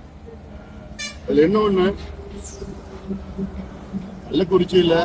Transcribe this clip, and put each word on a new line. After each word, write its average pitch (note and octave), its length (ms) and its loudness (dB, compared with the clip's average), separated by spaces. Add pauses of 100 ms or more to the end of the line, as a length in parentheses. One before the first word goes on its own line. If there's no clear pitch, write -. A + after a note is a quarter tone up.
(1200)
அதுல C#3 180 6
என்ன F#3+ 180 6
ஒண்ணு, G3 260 4 (2500)
கள்ளக்குறிச்சியில E3+ 800 4